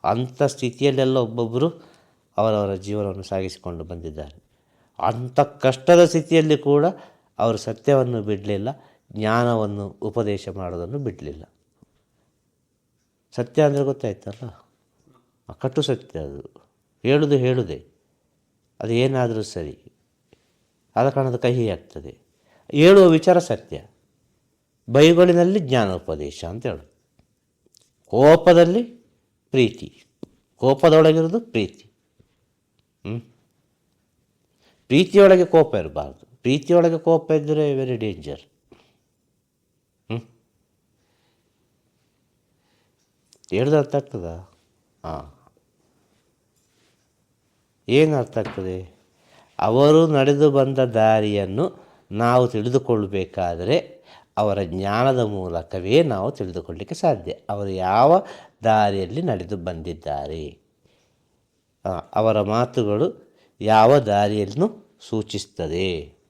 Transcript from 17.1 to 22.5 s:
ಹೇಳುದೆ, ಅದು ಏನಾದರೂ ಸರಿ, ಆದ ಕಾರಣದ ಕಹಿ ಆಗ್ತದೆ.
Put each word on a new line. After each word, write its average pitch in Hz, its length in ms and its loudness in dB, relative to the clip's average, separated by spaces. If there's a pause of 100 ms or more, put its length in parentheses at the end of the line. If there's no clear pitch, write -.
ಹೇಳುದೆ, 123 500 -2 (960)
ಅದು 110 140 -6
ಏನಾದರೂ 120 500 -2
ಸರಿ, - 480 -14 (1040)
ಆದ 127 140 2
ಕಾರಣದ 131 260 -2
ಕಹಿ 120 340 -2
ಆಗ್ತದೆ. 80 480 -12 (540)